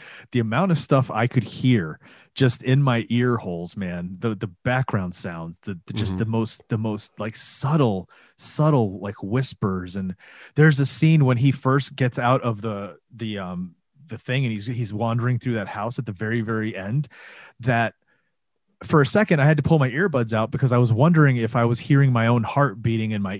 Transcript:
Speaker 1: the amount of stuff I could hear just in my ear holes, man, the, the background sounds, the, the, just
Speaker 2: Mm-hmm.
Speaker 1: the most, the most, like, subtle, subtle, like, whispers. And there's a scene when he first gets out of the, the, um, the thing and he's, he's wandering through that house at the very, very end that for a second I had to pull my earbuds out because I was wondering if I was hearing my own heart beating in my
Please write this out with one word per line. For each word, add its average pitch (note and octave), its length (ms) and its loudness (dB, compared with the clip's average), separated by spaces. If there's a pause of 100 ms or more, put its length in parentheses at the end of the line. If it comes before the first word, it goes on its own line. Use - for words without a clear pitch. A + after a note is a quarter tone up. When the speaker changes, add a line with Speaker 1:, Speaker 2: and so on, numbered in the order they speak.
(320)
Speaker 1:
the B2 80 0
amount B2 320 0
of D3+ 80 2
stuff C3+ 320 0
I A2+ 160 0
could A#2+ 160 0
hear G2 560 0 (340)
just B2+ 300 0
in C3 180 2
my A#2+ 280 0
ear A#2+ 280 2
holes, F2 400 -8
man, F2+ 400 -8
the, A2 160 -2
the F#2+ 140 -8 (160)
background A#2 500 -2
sounds, E2+ 460 -10
the, F#2 260 -12
the, - 80 -12
just G2 200 -4
Speaker 2:
Mm-hmm. F#2 60 -4
Speaker 1:
the A2+ 60 -2
most, A2+ 440 -4
the A2+ 100 -2
most, G#2+ 400 -8
like, G#2+ 180 -8
subtle, C3 720 0 (280)
subtle, A#2+ 640 0
like, G2+ 200 -10
whispers. F#2+ 760 -4
And F#2+ 200 -6 (400)
there's D3+ 240 6
a C#3 60 2
scene D#3+ 400 4
when B2+ 120 4
he C3+ 140 4
first C3+ 440 0
gets B2+ 220 -2
out B2+ 240 2
of A2 220 -4
the, G2+ 340 -6 (180)
the, G#2+ 220 -6
um, F2+ 380 -8 (320)
the A2 100 -12
thing C3 280 -2
and A2+ 60 -2
he's, G#2 140 -6
he's A#2 260 -6
wandering A#2 460 -2
through A#2+ 180 -4
that G2+ 120 -4
house A2 320 -8
at A#2 80 -6
the A2 40 -6
very, A2 300 -4
very A2 340 -4
end A2 320 -4 (520)
that A#2 340 0 (880)
for D#3 200 4
a C#3 40 4
second F#3 360 2
I C#3+ 40 4
had D#3 120 4
to D3 60 0
pull D#3+ 140 4
my C3 140 2
earbuds C3+ 400 -2
out A2 200 0
because B2+ 200 0
I B2 60 4
was A#2 160 4
wondering D3 420 6
if A2+ 220 -2
I A#2 80 4
was A#2 160 0
hearing C#3 320 4
my A2+ 140 4
own A#2+ 160 4
heart A#2+ 380 0
beating A2 300 0
in G#2 100 -2
my G2 180 -4